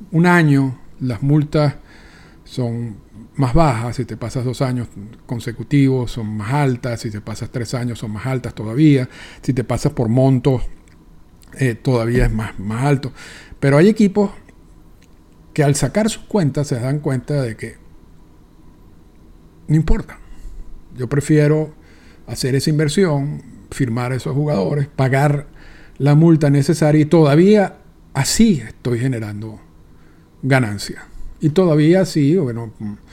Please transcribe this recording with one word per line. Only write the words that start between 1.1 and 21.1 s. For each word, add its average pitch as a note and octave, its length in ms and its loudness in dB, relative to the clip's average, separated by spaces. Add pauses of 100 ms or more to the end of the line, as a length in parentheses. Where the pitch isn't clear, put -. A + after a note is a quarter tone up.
multas D3 540 0 (680)
son A#2 600 -8 (300)
más B2+ 200 -2
bajas, B2 420 2
si B2 80 -4
te A2 120 -12
pasas A#2 280 -8
dos B2+ 160 -4
años B2 280 -4 (360)
consecutivos B2 840 -2
son G#2+ 260 -8
más G#2+ 160 -6
altas, C3 480 -2
si A#2+ 100 -8
te G#2 100 -10
pasas A2 300 -10
tres B2 220 -8
años A#2+ 260 -6
son A2+ 120 -10
más G#2 160 -8
altas B2+ 280 -6
todavía, B2+ 540 2 (320)
si - 140 -4
te B2 100 -4
pasas B2+ 280 -2
por A#2+ 160 -2
montos, C3 540 2 (960)
eh, B2+ 160 0
todavía A#2+ 520 0
es A2+ 60 0
más, A2 260 -6
más G#2+ 260 -6
alto. C#3 280 0 (460)
Pero C#3 200 2
hay F3+ 100 6
equipos G3+ 420 2 (1200)
que D3 120 0
al C#3+ 100 4
sacar G#3 360 -2
sus - 140 -12
cuentas D3 420 -2
se B2+ 120 -4
dan C3+ 200 -4
cuenta C#3+ 420 -4
de A2+ 160 -6
que A2+ 200 -14 (1900)
no D3 60 2
importa, - 440 0 (800)
yo B2 120 -6
prefiero D3+ 640 2 (520)